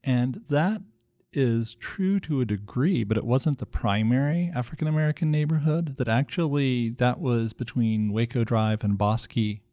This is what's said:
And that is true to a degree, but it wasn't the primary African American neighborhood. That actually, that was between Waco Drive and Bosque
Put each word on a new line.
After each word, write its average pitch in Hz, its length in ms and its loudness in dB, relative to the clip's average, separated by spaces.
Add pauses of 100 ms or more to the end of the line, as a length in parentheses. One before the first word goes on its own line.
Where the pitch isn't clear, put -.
And 127 460 0
that 175 320 0 (500)
is 117 440 0
true 190 460 -2
to 143 200 -2
a 120 40 2
degree, 113 580 0
but 104 120 0
it - 100 0
wasn't 135 340 0
the 107 80 -6
primary 131 840 0
African 131 340 -4
American 156 440 0
neighborhood. 151 640 0
That 117 120 -2
actually, 135 800 0
that 123 300 0
was 117 340 0
between 110 580 0
Waco 117 320 0
Drive 110 400 0
and 101 140 2
Bosque 107 400 0 (360)